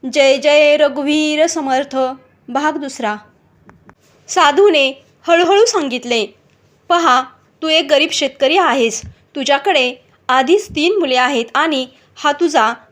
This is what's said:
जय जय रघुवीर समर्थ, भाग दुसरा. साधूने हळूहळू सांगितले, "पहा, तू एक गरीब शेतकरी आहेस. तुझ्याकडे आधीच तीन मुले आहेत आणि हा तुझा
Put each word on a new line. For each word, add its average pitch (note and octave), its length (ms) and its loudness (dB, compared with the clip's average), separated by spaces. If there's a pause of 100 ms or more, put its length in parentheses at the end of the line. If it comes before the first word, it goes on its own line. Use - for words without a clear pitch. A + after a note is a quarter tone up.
(140)
जय C4+ 240 4
जय D4 400 2
रघुवीर D4+ 680 0
समर्थ, C4+ 520 -4 (500)
भाग D4 300 -4
दुसरा. B3+ 380 -8 (1120)
साधूने C#4+ 760 2 (240)
हळूहळू F4+ 380 4
सांगितले, B3 600 -4 (640)
"पहा, E4 320 2 (400)
तू D#4+ 60 -6
एक D#4 220 2
गरीब D4 220 2
शेतकरी C#4 460 -2
आहेस. C4 480 0
तुझ्याकडे C#4 920 -2 (340)
आधीच C4+ 460 2
तीन F4+ 240 0
मुले C4+ 160 -2
आहेत B3 300 0 (100)
आणि C#4 320 -2 (280)
हा D4 160 -2
तुझा C#4+ 420 0 (180)